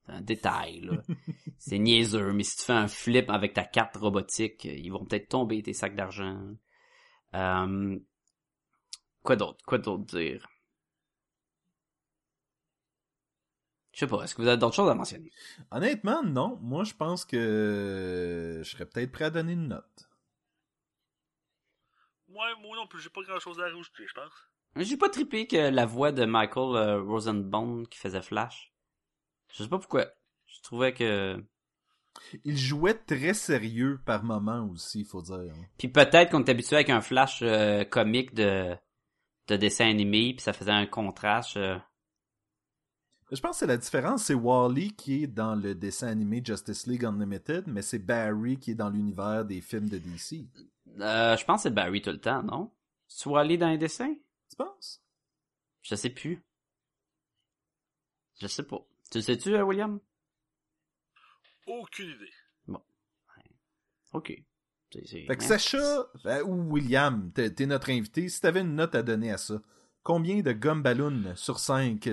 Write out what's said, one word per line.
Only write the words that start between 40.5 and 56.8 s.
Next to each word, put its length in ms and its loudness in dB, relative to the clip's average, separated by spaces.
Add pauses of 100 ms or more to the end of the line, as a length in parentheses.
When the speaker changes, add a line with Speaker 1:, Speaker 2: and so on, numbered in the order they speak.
Speaker 1:
faisait 180 -2
un 140 4
contraste, 720 -2
euh. 200 -2 (1500)
Speaker 2:
Je 100 -6
pense 100 -2
que 80 -8
c'est 80 2
la 100 4
différence, 460 0
c'est 100 0
Wally 640 2
qui 280 -2
est 40 -2
dans 280 -4
le 200 -2
dessin 320 -6
animé 360 -2
Justice 440 -6
League 160 -2
Unlimited, 640 -4
mais 140 -4
c'est 180 -6
Barry 580 0
qui 140 -8
est 40 -2
dans 140 -2
l'univers 540 -2
des 160 -6
films 300 -6
de 80 -4
D 200 -10
C. 300 -12 (520)
Speaker 1:
Euh, 360 4
je 100 -4
pense 140 6
que 100 -6
c'est 60 0
Barry 260 0
tout 100 -4
le 100 -6
temps, 200 0
non ? 300 -6 (360)
C'est 220 -12
Wally 280 6
dans 120 4
les 80 2
dessins ? 380 -2 (340)
Speaker 2:
Tu 60 -20
penses ? 480 -10 (800)
Speaker 1:
Je 140 -6
sais 140 -4
plus. 320 -8 (2000)